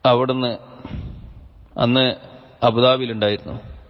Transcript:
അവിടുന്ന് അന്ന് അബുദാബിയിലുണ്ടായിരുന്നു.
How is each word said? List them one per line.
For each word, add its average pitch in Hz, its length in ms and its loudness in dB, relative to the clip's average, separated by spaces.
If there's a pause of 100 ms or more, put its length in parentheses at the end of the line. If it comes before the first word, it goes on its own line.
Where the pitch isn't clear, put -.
അവിടുന്ന് 127 520 0 (1200)
അന്ന് 123 360 2 (480)
അബുദാബിയിലുണ്ടായിരുന്നു. 117 960 0 (300)